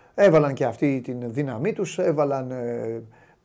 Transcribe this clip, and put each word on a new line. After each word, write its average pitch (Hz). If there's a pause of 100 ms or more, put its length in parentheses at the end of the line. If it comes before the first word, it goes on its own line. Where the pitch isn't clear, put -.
(140)
Έβαλαν 156
και 139
αυτοί 131
την 123
δύναμή 135
τους, 190
έβαλαν, 143
ε, 117 (420)